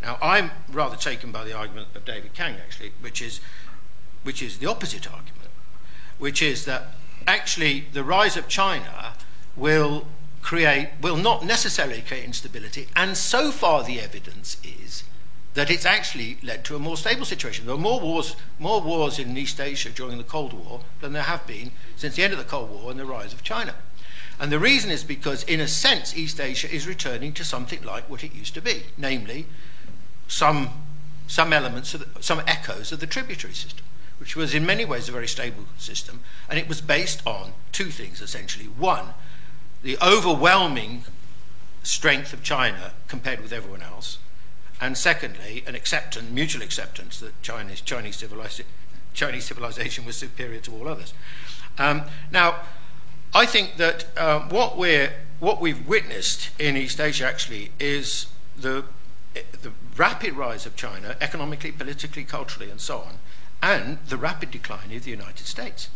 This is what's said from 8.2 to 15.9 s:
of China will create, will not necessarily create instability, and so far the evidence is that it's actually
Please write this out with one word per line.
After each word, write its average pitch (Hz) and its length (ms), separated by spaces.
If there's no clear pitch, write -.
of 156 140
China 170 640
will 151 500
create, 151 480
will 165 140
not 185 300
necessarily 143 560
create 127 240
instability, 120 720
and 190 180
so 285 340
far 160 340
the 120 180
evidence - 600
is - 440
that 143 160
it's 170 140
actually 151 580